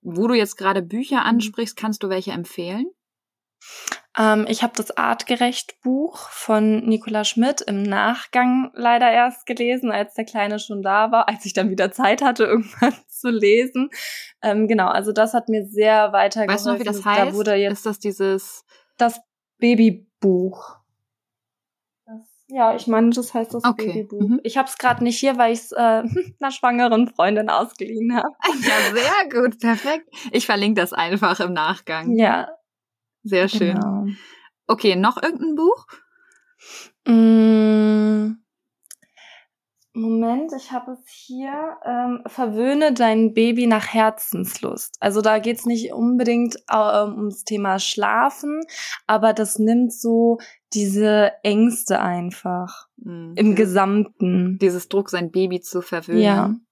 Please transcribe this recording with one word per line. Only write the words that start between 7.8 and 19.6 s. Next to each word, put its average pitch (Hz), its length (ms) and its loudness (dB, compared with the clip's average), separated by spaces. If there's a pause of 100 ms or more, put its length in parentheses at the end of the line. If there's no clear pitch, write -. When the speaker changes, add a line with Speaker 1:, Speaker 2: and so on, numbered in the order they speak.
Speaker 2:
Nachgang 247 920 0
leider 240 340 4
erst 240 380 2
gelesen, 247 440 -2
als 208 220 -4
der 226 120 -6
Kleine 208 340 -4
schon 202 240 -10
da 208 280 2
war, 226 180 4
als 214 160 -8
ich 196 80 -10
dann 196 180 0
wieder 190 200 0
Zeit 220 300 0
hatte, 247 220 2
<laughs> 220 400 0
irgendwann 285 100 2 (140)
zu - 220 -8
lesen. 240 600 2 (540)
Ähm, 214 240 2
genau, 202 220 2
also 202 240 -2
das 220 200 2
hat 233 160 -2
mir 214 160 -2
sehr 214 480 2
weitergeholfen. 202 400 0
Speaker 1:
Weißt 202 140 -4
du 247 60 0
noch, 240 60 -2
wie 247 40 -4
das 208 180 -4
Speaker 2:
Da 208 240 2
Speaker 1:
heißt? 190 100 -6
Speaker 2:
wurde 208 200 0
jetzt 202 240 0
Speaker 1:
Ist - 80 -12
das 208 120 -6
dieses 196 680 -4 (320)
Speaker 2:
das 233 220 0 (380)
Babybuch. 196 1160 0 (1300)